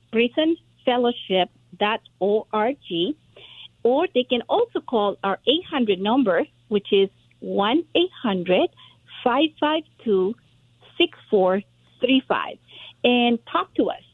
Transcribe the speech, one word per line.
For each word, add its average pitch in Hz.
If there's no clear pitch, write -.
prison 277
fellowship 240
dot 214
org, 214
or 277
they 254
can 247
also 381
call 202
our 196
eight 320
hundred 202
number, 214
which 202
is 196
one 202
eight 349
hundred 190
five 269
five 311
two 196
six 349
four 185
three 262
five, 104
and 240
talk -
to 226
us, -